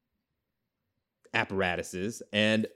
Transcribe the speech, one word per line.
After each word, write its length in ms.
apparatuses, 880
and 440